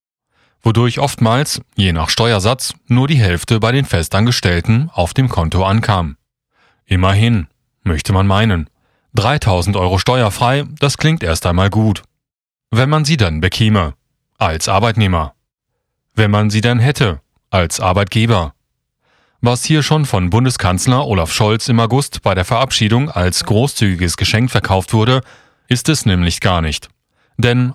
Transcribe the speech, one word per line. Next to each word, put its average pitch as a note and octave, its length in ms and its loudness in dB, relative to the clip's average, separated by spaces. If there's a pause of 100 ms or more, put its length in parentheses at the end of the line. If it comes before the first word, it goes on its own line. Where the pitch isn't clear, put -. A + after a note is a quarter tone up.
(640)
wodurch A#2 380 0
oftmals, C3+ 600 0 (140)
je F#2 180 0
nach D#2+ 180 -2
Steuersatz, A2+ 640 0 (120)
nur B2+ 220 2
die D3+ 100 2
Hälfte G2+ 400 0
bei A2+ 140 0
den C3+ 140 0
Festangestellten G#2 1080 0
auf F2 220 -2
dem C3 140 2
Konto F2+ 360 0
ankam. F#2+ 520 0 (720)
Immerhin, G2 640 2 (340)
möchte D#2+ 300 -2
man G2 160 2
meinen. G2 420 0 (460)
Dreitausend G2+ 600 0
Euro F2+ 220 0
steuerfrei, B2 640 0 (160)
das C#3+ 180 0
klingt D#3+ 240 0
erst E2 240 -2
einmal F#2 240 2
gut. G#2+ 320 0 (720)
Wenn B2+ 180 2
man D#3 140 2
sie D#3 120 0
dann E2+ 240 0
bekäme. F#2 540 0 (440)
Als D#2+ 300 -2
Arbeitnehmer. G2 640 0 (800)
Wenn G#2 160 2
man G#2+ 180 2
sie G#2+ 100 0
dann A#2+ 200 2
hätte. A#2 400 0 (280)
Als - 300 -2
Arbeitgeber. G2 760 0 (840)
Was B2 220 0
hier D#3 220 0
schon D#3 200 0
von F2+ 260 0
Bundeskanzler B2 760 0
Olaf F#2 260 -2
Scholz A2 360 0
im A#2 100 2
August A#2 440 -2
bei G2 120 2
der F#2 100 0
Verabschiedung A#2+ 640 0
als F2+ 360 -2
großzügiges G2+ 720 0
Geschenk A#2 340 0
verkauft - 420 -2
wurde, A#2+ 280 2 (480)
ist B2+ 200 -2
es D3+ 180 0
nämlich F2 340 0
gar F2+ 200 0
nicht. D#2 280 -6 (480)
Denn B2 380 0